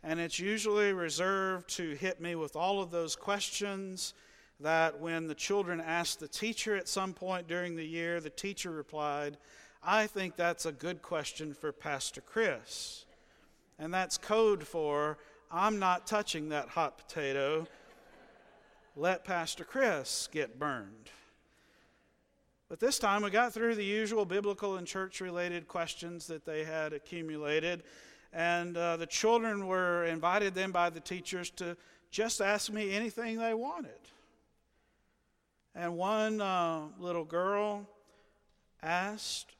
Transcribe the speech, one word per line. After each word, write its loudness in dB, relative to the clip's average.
and -2
it's -2
usually 2
reserved 0
to -4
hit -4
me -4
with -4
all 2
of -6
those -2
questions -4
that 4
when -2
the -4
children 0
ask -2
the -10
teacher -2
at -4
some -2
point -4
during -2
the -6
year, -2
the -6
teacher -6
replied, -4
"I 4
think -4
that's 2
a 0
good -4
question -4
for -4
Pastor -4
Chris." -2
And -6
that's 0
code 4
for, 0
"I'm 2
not 2
touching 0
that -2
hot 0
potato. 0
Let 2
Pastor -4
Chris 2
get -2
burned." -4
But -10
this 4
time 4
we 0
got 6
through 2
the 0
usual 2
biblical 0
and -6
church-related -4
questions -6
that -10
they -2
had -2
accumulated, -2
and, 2
uh, 2
the -4
children 4
were 2
invited 2
then 0
by 4
the -10
teachers -6
to -6
just 0
ask 2
me -2
anything -2
they 0
wanted. -6
And -4
one, 2
uh, 2
little -2
girl 0
asked -2